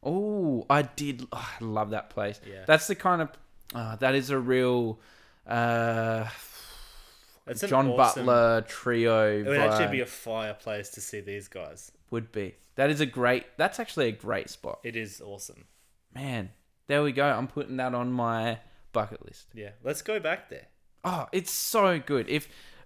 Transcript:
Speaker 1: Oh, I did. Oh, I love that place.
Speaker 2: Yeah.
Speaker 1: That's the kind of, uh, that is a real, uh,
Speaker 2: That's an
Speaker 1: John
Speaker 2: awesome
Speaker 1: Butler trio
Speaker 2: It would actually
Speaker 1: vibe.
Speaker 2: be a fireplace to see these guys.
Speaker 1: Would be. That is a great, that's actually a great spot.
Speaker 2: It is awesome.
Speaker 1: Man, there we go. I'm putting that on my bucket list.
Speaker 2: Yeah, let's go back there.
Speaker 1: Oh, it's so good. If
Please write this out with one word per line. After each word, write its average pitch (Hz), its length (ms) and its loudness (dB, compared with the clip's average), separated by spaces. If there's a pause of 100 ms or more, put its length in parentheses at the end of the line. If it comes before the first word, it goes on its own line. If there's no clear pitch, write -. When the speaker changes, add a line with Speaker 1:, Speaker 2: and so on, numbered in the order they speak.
Speaker 1:
Oh, 185 640 0
I 143 140 6
did. 135 480 -6
Oh, - 180 -10 (100)
I 113 40 -8
love 107 260 -2
that 107 220 -4
place. 104 360 -4
Speaker 2:
Yeah. 95 200 -16
Speaker 1:
That's 156 200 8
the 190 80 -2
kind 180 280 0
of, 147 60 -4 (440)
uh, 113 240 -6
that 131 160 4
is 135 160 2
a 139 80 2
real, 123 640 2 (480)
uh, 113 800 0 (1200)
Speaker 2:
That's 120 180 -6
an 202 60 -2
Speaker 1:
John 131 200 4
Speaker 2:
awesome 123 380 4
Speaker 1:
Butler 117 400 6
trio 113 720 2
Speaker 2:
It 104 80 -2
would 143 100 2
actually 107 300 4
Speaker 1:
vibe. 104 40 -2
Speaker 2:
be 127 100 0
a 120 40 -2
fireplace 107 840 -8
to - 120 -14
see 104 200 -10
these 101 260 -10
guys. 82 440 -14 (200)
Speaker 1:
Would 113 200 -4
be. 98 240 -6 (200)
That 139 160 4
is 151 100 0
a 147 60 2
great, 123 380 2 (120)
that's 175 220 0
actually 160 280 -2
a 113 40 0
great 107 400 -6
spot. - 320 -12
Speaker 2:
It 117 120 -10
is 110 240 -8
awesome. - 460 -16 (480)
Speaker 1:
Man, 123 380 -6 (340)
there 143 160 2
we 147 100 2
go. 135 140 2
I'm 131 220 0
putting 131 300 -6
that 127 180 -2
on 123 160 -2
my 113 480 0 (340)
bucket 107 320 -4
list. - 280 -20
Speaker 2:
Yeah, 104 180 -14 (120)
let's 135 200 -6
go 214 160 -2
back 160 300 -4
there. - 180 -16 (360)
Speaker 1:
Oh, 180 280 -2
it's 180 200 -2
so 190 480 2
good. 131 300 -2
If 147 180 -2 (380)